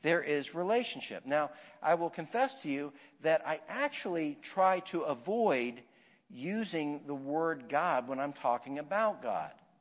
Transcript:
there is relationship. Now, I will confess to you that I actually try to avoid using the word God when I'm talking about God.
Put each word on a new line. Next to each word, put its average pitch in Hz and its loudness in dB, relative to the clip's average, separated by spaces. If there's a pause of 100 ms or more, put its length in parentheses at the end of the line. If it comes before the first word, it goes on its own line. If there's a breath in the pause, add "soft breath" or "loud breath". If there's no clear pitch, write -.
there 165 4
is 147 0
relationship. 180 -2
Now, 147 2 (320 loud breath)
I 160 4
will 170 2
confess 233 0 (120)
to 156 -6
you 143 -2 (300 loud breath)
that 160 4
I 151 -2
actually 180 -2 (160)
try 185 6 (120)
to 170 -2
avoid 135 0 (500 soft breath)
using 156 -2
the 143 -4
word 143 -2
God 143 2
when 131 -2
I'm 143 -2
talking 135 -2
about 196 0
God. 147 -2 (300)